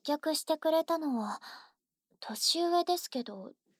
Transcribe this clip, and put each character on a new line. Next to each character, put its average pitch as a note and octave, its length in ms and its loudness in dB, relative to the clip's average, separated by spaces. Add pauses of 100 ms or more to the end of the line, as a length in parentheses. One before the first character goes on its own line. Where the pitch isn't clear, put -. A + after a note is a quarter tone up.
客 D4 320 0
し - 80 -2
て D#4+ 140 0
く D#4+ 140 0
れ D#4+ 120 4
た E4 140 0
の C#4 220 0
は、 G#3 220 -6 (800)
年 - 440 0
上 F4 200 4
で F4+ 140 2
す - 120 -8
け B3 140 -4
ど、 G3 300 -12 (260)